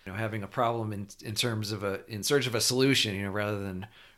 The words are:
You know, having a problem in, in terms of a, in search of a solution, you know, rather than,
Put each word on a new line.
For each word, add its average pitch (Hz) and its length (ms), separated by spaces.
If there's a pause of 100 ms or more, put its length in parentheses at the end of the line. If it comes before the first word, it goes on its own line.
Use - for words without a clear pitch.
You 95 60
know, 95 80
having 110 240
a 95 40
problem 117 460
in, 101 140 (160)
in 117 100
terms 107 380
of 101 120
a, 98 240
in 107 140
search 139 240
of 120 80
a 107 80
solution, 123 540
you 98 80
know, 98 80
rather 104 280
than, 98 280 (300)